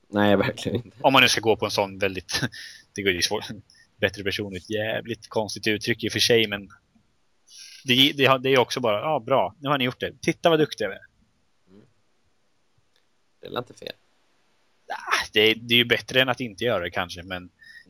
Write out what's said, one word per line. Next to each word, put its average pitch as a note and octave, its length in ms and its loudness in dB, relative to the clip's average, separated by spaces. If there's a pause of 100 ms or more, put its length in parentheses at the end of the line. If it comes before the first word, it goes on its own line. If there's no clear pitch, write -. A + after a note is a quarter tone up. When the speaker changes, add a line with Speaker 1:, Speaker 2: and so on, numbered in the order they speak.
Speaker 1:
Nej, G#2 280 2
verkligen G2 400 -2 (100)
inte. - 160 -20
Speaker 2:
Om C#3 120 4
man C3 80 8
nu B2 80 6
ska - 120 0
gå G#2+ 140 2
på G#2+ 100 -4
en G2+ 60 -2
sån G2 260 -2
väldigt, F#2+ 440 -4 (260)
<laughs> - 280 -20
det G2+ 60 -8
går G2 120 2
ju F2 80 -2
svårt. - 240 -2 (520)
Bättre G2+ 260 -2
person G2 300 -4
är F#2 40 -8
ett - 120 -14
jävligt A2 600 -6
konstigt G#2+ 380 -4
uttryck A2 360 -2
i A2 40 -2
och G2+ 40 -4
för A2 80 -2
sig, A2+ 280 4
men G2+ 200 -8 (1160)
det, C3+ 320 4
det, C3+ 200 4
det C3 120 -2
är C3+ 100 6
också A#2+ 200 0
bara, G#2+ 220 0
ja, D3 180 0
bra, A2+ 400 0
nu C#3 100 -6
har D3 80 2
ni B2 80 0
gjort B2+ 140 -4
det. C#3+ 220 -8
Titta - 280 0
vad D#3+ 100 4
duktiga B2 280 -2
vi G2 60 -6
är. G2 60 -16 (680)
Speaker 1:
Mm. G2+ 160 -20 (1600)
Det F2+ 60 -16
är F2+ 40 -14
väl - 60 -8
inte B2 160 -10
fel. - 180 -14 (1000)
Speaker 2:
Ah, - 440 -4
det G#2+ 60 2
är, A2 160 6
det A#2 180 -6
är A#2+ 40 6
ju A#2+ 80 4
bättre A#2 360 0
än C3 80 2
att B2 100 -2
inte A2+ 240 -8
göra G#2+ 200 0
det F2+ 80 -4
kanske, F2 320 -6
men F2+ 260 -10 (400)